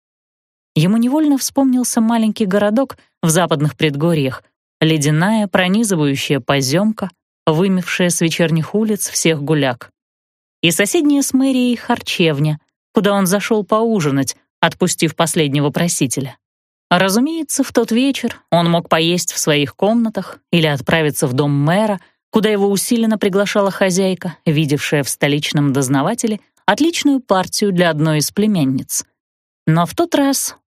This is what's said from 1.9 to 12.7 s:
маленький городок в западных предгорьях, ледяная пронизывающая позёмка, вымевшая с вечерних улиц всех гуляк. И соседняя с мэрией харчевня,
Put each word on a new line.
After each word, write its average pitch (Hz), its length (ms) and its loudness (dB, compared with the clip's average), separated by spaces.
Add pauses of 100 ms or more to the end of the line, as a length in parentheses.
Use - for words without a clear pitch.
маленький 220 460 0
городок 208 520 0 (220)
в 165 100 2
западных 156 460 0
предгорьях, 147 680 -2 (360)
ледяная 160 680 2
пронизывающая 180 880 0
позёмка, 160 720 -2 (360)
вымевшая 180 640 0
с - 100 -4
вечерних 165 540 0
улиц 214 340 -2
всех 160 340 -2
гуляк. 139 480 -2 (720)
И 170 80 4
соседняя 285 520 2
с - 100 -4
мэрией 254 440 2
харчевня, 156 800 -2 (340)